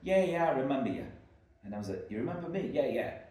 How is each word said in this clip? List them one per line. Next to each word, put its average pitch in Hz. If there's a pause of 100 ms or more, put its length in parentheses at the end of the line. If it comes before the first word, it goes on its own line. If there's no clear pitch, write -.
Yeah, 185
yeah, 165
I 160
remember 131
you. - (580)
And 101
I 104
was 101
like, 95
You 107
remember 170
me? 190
Yeah, 143
yeah. - (180)